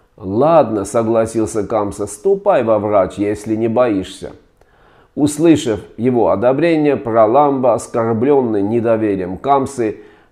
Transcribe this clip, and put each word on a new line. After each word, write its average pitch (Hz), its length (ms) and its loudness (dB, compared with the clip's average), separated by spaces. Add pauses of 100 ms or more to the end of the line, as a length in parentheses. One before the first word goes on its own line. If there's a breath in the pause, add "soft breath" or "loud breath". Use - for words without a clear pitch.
(160 soft breath)
«Ладно», — 113 680 2
согласился 113 800 -2
Камса, — 101 440 -4
«ступай 196 560 0
во 110 140 2
врач, 101 400 0
если 104 360 -4
не 113 140 -2
боишься». 110 640 -2 (840 soft breath)
Услышав 143 640 2 (180)
его 117 320 2
одобрение, 139 680 2
Праламба, 117 800 2
оскорбленный 117 880 0
недоверием 107 760 -2
Камсы, 123 600 -2 (340 loud breath)